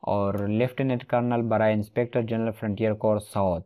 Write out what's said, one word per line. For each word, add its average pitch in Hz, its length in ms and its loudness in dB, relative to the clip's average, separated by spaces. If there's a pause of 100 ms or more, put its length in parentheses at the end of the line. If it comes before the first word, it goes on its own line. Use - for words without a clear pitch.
और 101 440 0
लेफ्टिनेंट 123 560 0
कर्नल 120 380 0
बराए 110 320 2
इंस्पेक्टर 117 480 0
जनरल 113 300 -2
फ्रंटियर 110 420 -2
कोर 107 260 0
साउथ 95 460 -2